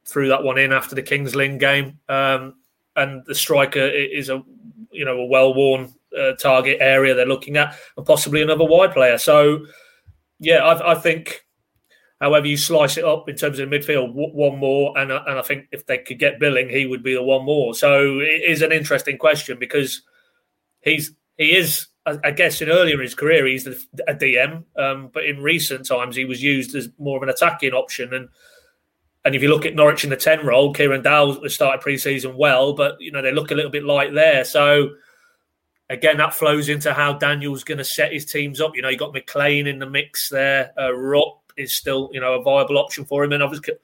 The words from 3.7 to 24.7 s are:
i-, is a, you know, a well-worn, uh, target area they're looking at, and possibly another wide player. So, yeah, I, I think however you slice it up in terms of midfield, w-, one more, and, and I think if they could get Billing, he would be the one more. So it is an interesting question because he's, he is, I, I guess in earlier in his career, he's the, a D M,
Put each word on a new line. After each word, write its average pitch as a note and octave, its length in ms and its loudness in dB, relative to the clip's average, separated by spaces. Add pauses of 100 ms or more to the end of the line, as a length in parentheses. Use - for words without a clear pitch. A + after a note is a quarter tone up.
i-, C#3 280 -2
is C3 180 -6
a, C3 120 -6 (500)
you D3 120 -8
know, B2+ 160 -4
a B2 40 -4
well-worn, C3 720 2 (240)
uh, C3+ 140 0
target C3 480 2
area C3+ 340 4
they're B2 100 2
looking C3+ 320 -4
at, D3 220 0 (180)
and C#3 80 -12
possibly D3+ 380 2
another D#3 220 2
wide F3+ 280 6
player. B2 260 4
So, D3 480 4 (720)
yeah, D#3 240 4
I, E3 280 4
I - 40 6
think D#3+ 500 -4 (720)
however D3 280 2
you D3 80 -2
slice D3 400 0
it D#3+ 80 -4
up D3+ 240 0
in C#3+ 80 -10
terms C#3+ 240 -4
of C#3 80 -6
midfield, C#3+ 400 -2
w-, C#3 240 -6
one C#3+ 260 0
more, C#3 400 0
and, C3+ 140 -2
and C#3 260 -4
I B2+ 40 -6
think C#3 280 -8
if - 160 -14
they B2+ 120 -2
could B2+ 200 -12
get C#3+ 220 0
Billing, C3 280 0
he C3+ 180 -2
would B2+ 180 -8
be C3 100 -2
the B2+ 80 -2
one C3 220 0
more. C3+ 300 0
So C#3 440 4
it D#3 300 0
is D#3 140 2
an D#3+ 100 2
interesting D3 460 -2
question C#3+ 420 0
because C3 420 -4 (800)
he's, D3+ 320 -2 (240)
he D#3 180 2
is, E3+ 320 0 (180)
I, D3+ 200 -4
I D3 80 0
guess D#3 280 0
in D3+ 80 -6
earlier E3 260 4
in C3+ 80 -4
his B2 120 -8
career, D3 320 2
he's C3 160 -2
the, B2+ 180 -14 (280)
a D3 60 -2
D C#3 240 0
M, D#3 260 -2 (120)